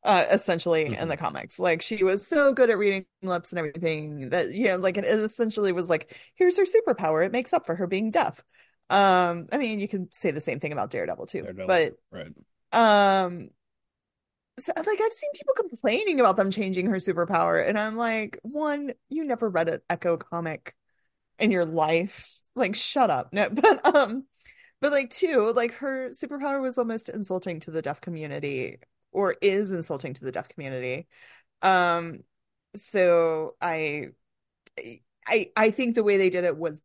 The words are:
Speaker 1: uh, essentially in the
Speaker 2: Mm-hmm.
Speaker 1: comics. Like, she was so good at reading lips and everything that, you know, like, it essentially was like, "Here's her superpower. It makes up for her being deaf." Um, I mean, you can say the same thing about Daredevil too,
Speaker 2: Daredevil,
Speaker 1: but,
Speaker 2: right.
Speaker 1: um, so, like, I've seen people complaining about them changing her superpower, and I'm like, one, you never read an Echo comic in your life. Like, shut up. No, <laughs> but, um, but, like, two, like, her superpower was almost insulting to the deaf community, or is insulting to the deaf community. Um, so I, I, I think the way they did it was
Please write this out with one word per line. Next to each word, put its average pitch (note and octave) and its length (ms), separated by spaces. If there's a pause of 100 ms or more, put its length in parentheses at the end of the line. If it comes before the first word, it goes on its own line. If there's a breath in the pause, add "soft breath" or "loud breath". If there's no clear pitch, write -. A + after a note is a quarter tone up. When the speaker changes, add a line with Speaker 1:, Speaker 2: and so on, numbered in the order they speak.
Speaker 1:
uh, F3+ 260
essentially E3 640
in E3 140
the D3+ 80
Speaker 2:
Mm-hmm. - 0
Speaker 1:
comics. - 420
Like, E3+ 240
she G#3 220
was G3 220
so C#4+ 260
good B3 180
at G#3 80
reading G3 280 (160)
lips F3+ 280
and F3+ 80
everything D3+ 720
that, E3+ 220
you A3 140
know, F#3+ 100
like, F#3 200
it G3 80
essentially G#3+ 680
was F3 160
like, D#3 280 (180 loud breath)
"Here's F4+ 220
her G4+ 80
superpower. G3+ 600
It F#3+ 80
makes B3 200
up - 140
for E3 80
her F3+ 120
being G3 240
deaf." - 320 (480 soft breath)
Um, F3+ 600
I B3+ 80
mean, A3 220
you G3+ 80
can F#3 240
say - 180
the D3 100
same C#3 200
thing D3+ 120
about C#3 180
Daredevil F2 360
too, - 180
Speaker 2:
Daredevil, F#3 220
Speaker 1:
but, F3 280 (160)
Speaker 2:
right. - 220 (400)
Speaker 1:
um, G3 760 (1080)
so, D#4+ 180
like, F#4+ 240
I've A4 120
seen D5 220
people C#5 220
complaining D#4+ 640
about G3 160
them G3 140
changing F#3+ 360
her G3+ 100
superpower, E3+ 680
and F#3 120
I'm A3 180
like, A3+ 460
one, D4 500 (160)
you D#4 160
never A#3 240
read E3+ 200
an D#3+ 200
Echo E3+ 300
comic E3 560 (640)
in G#3 120
your F3+ 140
life. E3 760 (140)
Like, A#3 220
shut B3 340
up. C3+ 220
No, G3 180
<laughs> - 20
but, D#4 440
um, C4 300 (540 soft breath)
but, C#4+ 120
like, C#4 180
two, B3 440
like, A#3+ 200
her C4 360
superpower C#4 520
was B3+ 160
almost A3+ 300
insulting F#3 520
to - 100
the D#3+ 120
deaf C#3+ 200
community, C#3+ 760 (340)
or F#3+ 280
is G3 320
insulting D#3 420
to - 100
the C3 80
deaf - 160
community. C3 600 (540 soft breath)
Um, F3 580 (560)
so E3+ 840
I, D#3 480 (1160)
I, A3 300
I A3 140
think A#3 240
the A#3 100
way G3+ 140
they F#3 120
did F3+ 140
it E3 120
was D#3 280